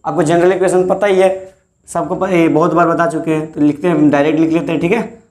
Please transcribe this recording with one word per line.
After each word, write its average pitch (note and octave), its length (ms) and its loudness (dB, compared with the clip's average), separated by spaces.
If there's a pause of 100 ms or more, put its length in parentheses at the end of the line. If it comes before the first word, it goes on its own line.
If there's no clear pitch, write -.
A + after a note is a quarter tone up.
आपको D#3+ 180 -2
general F3 280 2
equation F3+ 360 0
पता G3 200 0
ही F#3+ 120 2
है, F#3+ 100 4 (580)
सबको E3+ 280 -6
प-, F#3+ 140 -4
ये E3+ 200 2
बहुत D#3 240 2
बार E3+ 140 2
बता E3 220 0
चुके D#3 220 -4
हैं, D#3 200 -4
तो - 100 -6
लिखते D3 260 0
हैं, E3+ 80 0
हम D3+ 160 4
डायरेक्ट D3+ 280 0
लिख D#3+ 120 2
लेते D#3+ 200 -2
हैं, D3+ 100 -2
ठीक E3+ 100 0
है। A3+ 100 0 (300)